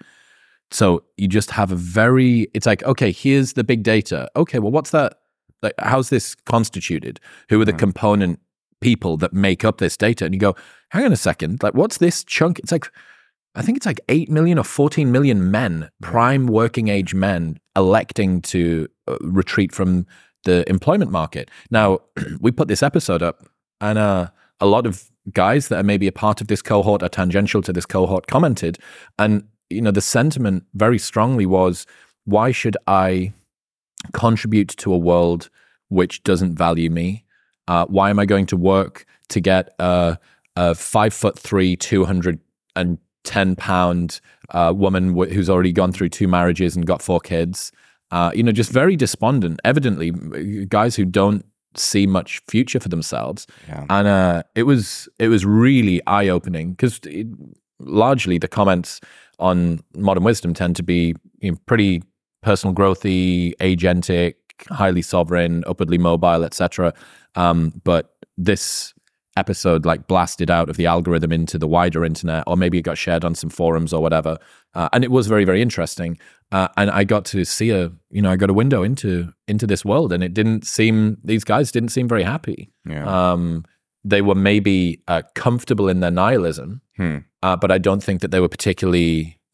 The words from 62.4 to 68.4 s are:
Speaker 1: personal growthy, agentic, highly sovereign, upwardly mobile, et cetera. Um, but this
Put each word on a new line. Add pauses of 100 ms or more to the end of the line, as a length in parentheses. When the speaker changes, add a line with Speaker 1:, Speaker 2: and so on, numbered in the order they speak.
Speaker 1:
personal
growthy,
agentic, (340)
highly
sovereign,
upwardly
mobile,
et
cetera. (420)
Um,
but (240)
this (440)